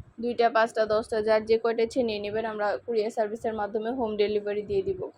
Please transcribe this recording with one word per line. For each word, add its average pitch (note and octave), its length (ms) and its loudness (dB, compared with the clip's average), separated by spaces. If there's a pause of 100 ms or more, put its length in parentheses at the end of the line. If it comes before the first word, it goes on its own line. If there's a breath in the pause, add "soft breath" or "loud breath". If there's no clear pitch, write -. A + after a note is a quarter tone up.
(200)
দুইটা, A#3 300 2
পাঁচটা, A3+ 360 2
দশটা, G#3+ 360 0
যার A3 220 4
যে A3+ 140 4
কয়টা A#3 240 0
ইচ্ছে A#3 200 0
নিয়ে A3 160 0
নেবেন। G#3 280 -4
আমরা G#3 300 -2
কুরিয়ার A3+ 340 0
সার্ভিসের A3 440 -2
মাধ্যমে G#3+ 360 -2
হোম A#3 260 -2
ডেলিভারি G#3 460 0
দিয়ে G3 200 0
দিব। F#3+ 360 -4